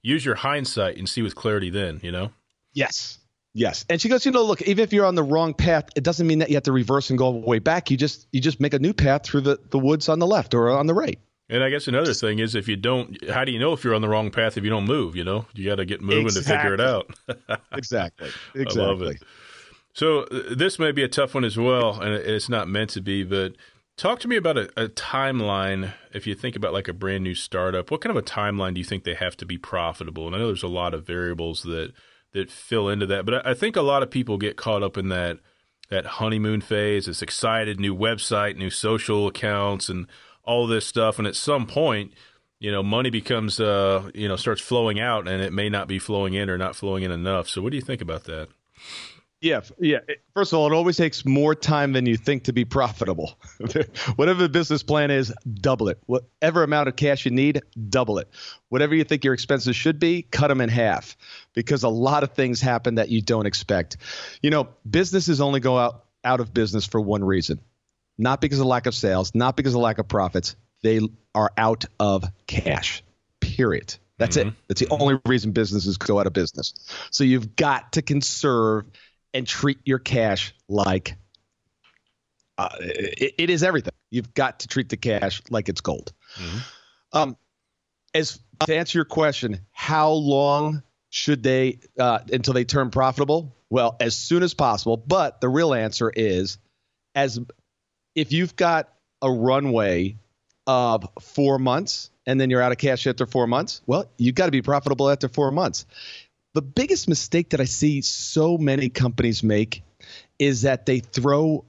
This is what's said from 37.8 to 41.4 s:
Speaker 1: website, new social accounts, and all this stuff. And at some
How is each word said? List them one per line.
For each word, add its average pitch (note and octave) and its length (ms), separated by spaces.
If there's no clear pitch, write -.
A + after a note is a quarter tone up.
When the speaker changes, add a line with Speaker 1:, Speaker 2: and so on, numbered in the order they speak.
Speaker 1:
website, G#2 600
new F#2+ 140
social G#2+ 580
accounts, G2+ 600
and F2+ 200
all A#2+ 220
this A2+ 200
stuff. A2 320
And G#2+ 80
at F#2+ 80
some C#3 320